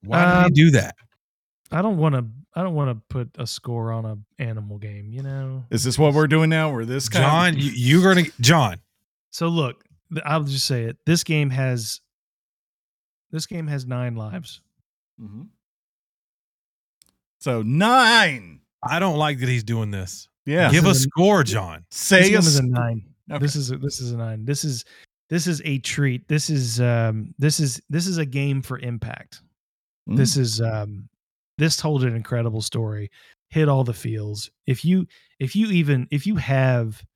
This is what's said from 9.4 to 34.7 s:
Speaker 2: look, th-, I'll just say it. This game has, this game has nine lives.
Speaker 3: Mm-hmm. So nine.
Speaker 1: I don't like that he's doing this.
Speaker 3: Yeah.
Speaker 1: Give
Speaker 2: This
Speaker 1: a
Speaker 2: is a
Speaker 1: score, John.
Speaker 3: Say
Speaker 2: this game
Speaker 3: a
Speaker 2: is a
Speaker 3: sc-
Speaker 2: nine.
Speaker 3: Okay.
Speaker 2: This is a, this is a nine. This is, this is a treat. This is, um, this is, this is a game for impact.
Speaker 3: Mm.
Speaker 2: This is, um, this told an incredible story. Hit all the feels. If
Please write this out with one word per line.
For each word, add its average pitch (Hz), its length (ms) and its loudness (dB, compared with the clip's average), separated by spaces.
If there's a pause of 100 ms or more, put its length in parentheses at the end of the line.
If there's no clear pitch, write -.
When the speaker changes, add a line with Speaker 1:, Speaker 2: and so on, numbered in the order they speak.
Speaker 2:
look, 156 340 -4 (280)
th-, 151 140 -8
I'll 151 180 0
just 135 220 -4
say 120 200 -2
it. 120 200 -8
This 165 180 4
game 147 280 0
has, 127 480 -2 (1300)
this 156 160 -8
game 165 180 -8
has 139 220 -6
nine 123 280 -4
lives. 107 460 -12 (580)
Speaker 3:
Mm-hmm. 110 240 -18 (2000)
So 120 220 -4
nine. 170 1000 2 (240)
Speaker 1:
I 147 160 -2
don't 180 180 0
like 151 220 0
that 127 100 -2
he's 120 140 0
doing 113 280 -2
this. 95 360 -10 (180)
Speaker 3:
Yeah. 151 260 2
Speaker 1:
Give 160 120 6
Speaker 2:
This 185 60 6
Speaker 1:
a - 20 6
Speaker 2:
is 131 140 6
a 135 40 -2
Speaker 1:
score, 180 340 4
John. 90 460 -6
Speaker 3:
Say - 320 2
Speaker 2:
this 190 80 6
game 214 60 4
Speaker 3:
a 214 40 4
Speaker 2:
is 170 80 4 (120)
a 131 40 0
Speaker 3:
sc- - 20 -
Speaker 2:
nine. 117 380 -2 (280)
Speaker 3:
Okay. 143 80 -6
Speaker 2:
This 143 160 -2
is 131 160 -6
a, 131 60 -6
this 139 240 -8
is 120 100 -8
a 120 60 -6
nine. 113 280 -8
This 143 180 -4
is, 131 220 -6 (440)
this 165 180 -2
is 160 180 -4
a 139 140 -2
treat. 131 480 -2
This 151 220 0
is, 123 320 -2
um, 113 580 0
this 147 200 2
is, 135 300 -2
this 170 160 -2
is 185 120 -2
a 160 80 -2
game 139 360 -2
for 127 180 -10
impact. - 640 -10 (680)
Speaker 3:
Mm. 104 80 2
Speaker 2:
This 127 200 2
is, 113 240 0
um, 107 460 -6 (500)
this 151 200 0
told 147 260 0
an 120 120 0
incredible 117 460 -4
story. 107 480 -6 (400)
Hit 156 200 2
all 135 140 2
the 120 100 -2
feels. 107 560 -8 (180)
If 127 160 -2